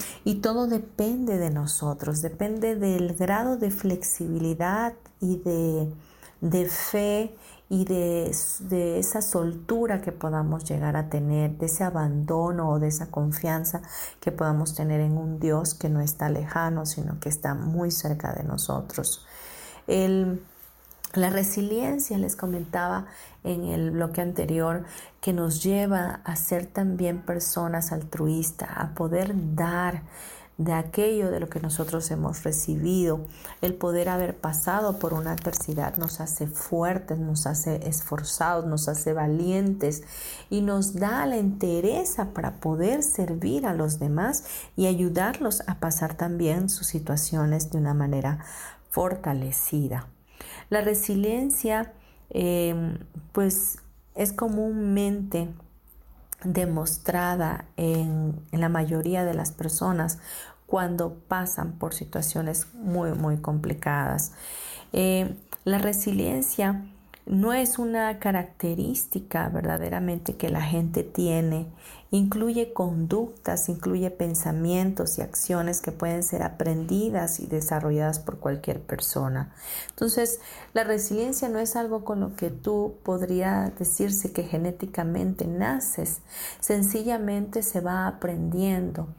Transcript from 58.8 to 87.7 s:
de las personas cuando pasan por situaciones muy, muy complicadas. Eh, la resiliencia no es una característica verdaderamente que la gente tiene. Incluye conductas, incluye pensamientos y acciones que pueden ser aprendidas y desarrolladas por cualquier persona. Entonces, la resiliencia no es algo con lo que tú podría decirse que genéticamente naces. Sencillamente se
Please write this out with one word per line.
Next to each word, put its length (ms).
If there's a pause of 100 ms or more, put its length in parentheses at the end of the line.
de 100
las 180
personas 640 (480)
cuando 480 (140)
pasan 440
por 220
situaciones 800
muy, 380
muy 260
complicadas. 920 (600)
Eh, 440 (280)
la 140
resiliencia 1080 (420)
no 260
es 280
una 400
característica 1300
verdaderamente 880
que 120
la 140
gente 400
tiene. 640 (460)
Incluye 600
conductas, 960
incluye 440
pensamientos 1080
y 40
acciones 580
que 100
pueden 320
ser 220
aprendidas 960
y 80
desarrolladas 720
por 180
cualquier 420
persona. 720 (380)
Entonces, 480 (340)
la 120
resiliencia 640
no 100
es 160
algo 300
con 160
lo 160
que 140
tú 520
podría 760
decirse 540
que 140
genéticamente 1040
naces. 720 (400)
Sencillamente 1040
se 160